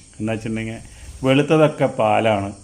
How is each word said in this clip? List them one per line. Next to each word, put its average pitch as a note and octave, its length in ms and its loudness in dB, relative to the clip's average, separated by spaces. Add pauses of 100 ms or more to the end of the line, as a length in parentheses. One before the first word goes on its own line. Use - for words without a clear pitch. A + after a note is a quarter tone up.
(200)
എന്താ A2 120 -6
വെച്ചിട്ടുണ്ടെങ്കിൽ A2 460 -8 (440)
വെളുത്തതൊക്കെ C#3+ 640 2
പാലാണ് G#2+ 680 0 (120)